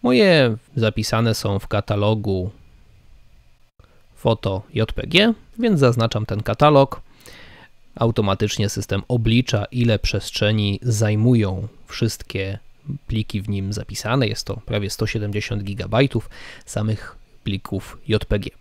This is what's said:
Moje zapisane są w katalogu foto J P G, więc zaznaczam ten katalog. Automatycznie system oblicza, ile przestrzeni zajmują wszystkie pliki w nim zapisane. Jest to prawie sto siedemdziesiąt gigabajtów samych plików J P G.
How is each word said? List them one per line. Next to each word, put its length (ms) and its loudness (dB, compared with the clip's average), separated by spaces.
Moje 540 6
zapisane 600 2
są 240 -2
w 80 -10
katalogu 840 0
foto 460 -2
J 200 -2
P 140 -6
G, 260 4
więc 200 2
zaznaczam 460 2
ten 180 -4
katalog. 580 4
Automatycznie 760 0
system 380 -4
oblicza, 580 2
ile 340 2
przestrzeni 840 0
zajmują 880 2
wszystkie 720 -6
pliki 340 -4
w 80 -8
nim 240 -4
zapisane. 540 -2
Jest 200 -6
to 180 -6
prawie 240 -4
sto 180 -4
siedemdziesiąt 560 -4
gigabajtów 680 0
samych 500 -4
plików 540 -6
J 180 0
P 140 0
G. 220 -8